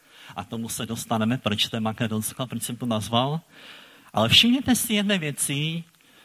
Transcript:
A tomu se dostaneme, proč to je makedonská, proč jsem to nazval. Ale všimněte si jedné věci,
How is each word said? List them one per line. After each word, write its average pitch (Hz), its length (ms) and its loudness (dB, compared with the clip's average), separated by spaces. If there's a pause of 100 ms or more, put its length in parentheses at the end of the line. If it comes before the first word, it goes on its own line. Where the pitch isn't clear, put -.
(360)
A 104 80 -6
tomu 113 240 -6
se 120 180 -6
dostaneme, 113 520 0
proč - 300 0
to 123 80 -4
je 113 40 -2
makedonská, 110 640 -2
proč 117 160 -8
jsem 117 140 -6
to 123 100 -6
nazval. 117 540 0 (720)
Ale 113 160 2
všimněte 247 460 4
si - 200 0
jedné 202 240 2
věci, 156 680 -2 (400)